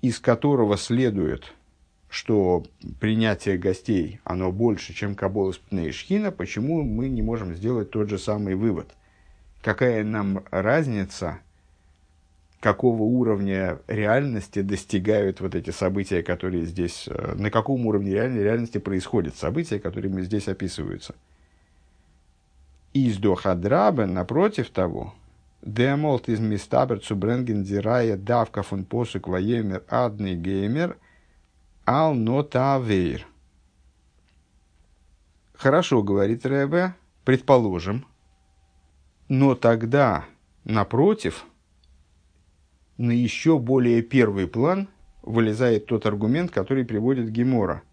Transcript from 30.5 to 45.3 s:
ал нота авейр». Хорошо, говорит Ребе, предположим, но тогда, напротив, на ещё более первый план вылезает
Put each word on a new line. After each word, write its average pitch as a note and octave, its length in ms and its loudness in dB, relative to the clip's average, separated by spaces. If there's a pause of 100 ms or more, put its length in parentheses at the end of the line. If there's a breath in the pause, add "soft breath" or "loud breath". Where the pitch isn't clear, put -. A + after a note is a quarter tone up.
ал D3+ 300 4
нота C3 600 2
авейр». G2 520 0 (2250)
Хорошо, C#3 480 2
говорит G2+ 460 0
Ребе, D3 480 0 (300)
предположим, A#2 800 4 (1200)
но C3+ 260 4
тогда, A#2 720 2 (380)
напротив, B2 840 0 (1500)
на A#2+ 140 0
ещё B2 480 2
более A#2+ 420 4
первый G#2+ 460 2
план F3+ 400 0 (340)
вылезает A2+ 640 2